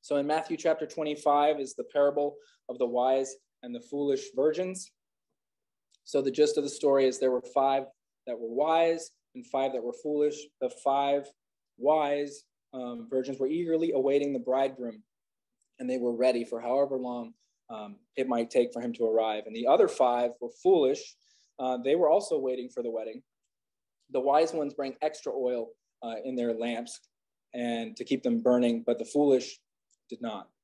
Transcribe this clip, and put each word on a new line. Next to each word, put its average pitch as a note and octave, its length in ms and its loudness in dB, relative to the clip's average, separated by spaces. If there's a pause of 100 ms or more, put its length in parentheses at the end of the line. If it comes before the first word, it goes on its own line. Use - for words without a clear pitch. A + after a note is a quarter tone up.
So - 140 -2
in C#3+ 100 2
Matthew D#3 300 -2
chapter D#3 300 0
twenty-five D3 720 2
is C3+ 160 -8
the B2 80 -8
parable C#3+ 540 2 (320)
of A#2+ 80 -8
the B2+ 80 2
wise C3 500 0 (280)
and B2 120 -10
the A#2+ 60 -10
foolish C#3 540 -2
virgins. E3 560 -2 (1120)
So C#3 160 -2
the C3 100 -2
gist D3+ 260 2
of D3 60 0
the C#3 60 -4
story C#3 360 2
is B2+ 140 0
there C3 120 2
were B2 120 -2 (100)
five C3+ 300 2 (420)
that A#2 140 -8
were A#2 100 -8
wise D#3+ 600 2 (240)
and B2 100 -14
five C3+ 280 -2
that A#2+ 100 -4
were A#2+ 180 -6
foolish. D3 340 0 (260)
The B2+ 100 -2 (120)
five C#3 460 0 (480)
wise, C#3+ 680 0 (280)
um, A#2+ 360 -10
virgins C3 300 -2
were C3 80 0
eagerly E3 440 0
awaiting C#3 420 2
the C3 60 -2
bridegroom, B2 640 -2 (760)
and B2+ 120 -8
they B2+ 80 -2
were A#2+ 180 -2
ready A#2+ 300 2
for A#2 140 -8
however C3+ 380 0
long, A#2+ 360 -8 (360)
um, G#2 280 -14 (180)
it C3 120 -2
might A#2 220 -2
take B2 240 2
for A#2+ 80 -8
him A#2+ 120 -4
to A#2 120 -2
arrive. A2 400 2
And A2 100 -12
the A#2 120 -2
other F3+ 200 6
five B2 520 2
were A#2+ 100 -8 (140)
foolish. D3+ 540 4 (420)
Uh, B2+ 180 -2
they C3 180 2
were E3 140 4
also F3 300 4
waiting B2+ 300 -4
for B2+ 120 -10
the A#2 80 -4
wedding. A2+ 320 -8 (880)
The B2+ 100 0
wise D3+ 320 4
ones D3 200 -4
bring C3+ 280 -6
extra D3 320 -4
oil, B2 380 -4 (300)
uh, A#2 220 -8
in B2+ 120 -6
their A#2+ 180 0
lamps A#2 460 -6 (540)
and A#2 440 -6
to A#2+ 80 -8
keep B2+ 180 -2
them A#2 180 0
burning, A#2+ 420 4
but A#2+ 140 0
the A2+ 80 -6
foolish C#3+ 540 2 (500)
did - 120 -14
not. G#2+ 280 -10 (140)